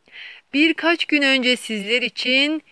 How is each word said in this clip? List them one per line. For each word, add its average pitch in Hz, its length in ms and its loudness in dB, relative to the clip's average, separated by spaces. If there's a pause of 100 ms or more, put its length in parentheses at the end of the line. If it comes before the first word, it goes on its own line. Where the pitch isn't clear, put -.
(540)
Birkaç 320 520 2
gün 294 160 0
önce 262 340 2
sizler 220 460 -4
için 269 720 -2